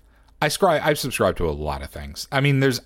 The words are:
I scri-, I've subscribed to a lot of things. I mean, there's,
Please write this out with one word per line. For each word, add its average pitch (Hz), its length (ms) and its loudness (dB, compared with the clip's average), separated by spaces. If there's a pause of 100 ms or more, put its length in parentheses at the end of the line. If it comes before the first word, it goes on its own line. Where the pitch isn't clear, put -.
(420)
I 151 60 0
scri-, 156 340 2
I've 151 160 0
subscribed 110 400 0
to 87 100 0
a 76 40 -2
lot 73 300 -6
of - 80 -12
things. 73 420 -12
I 139 80 0
mean, 139 200 4
there's, 131 260 2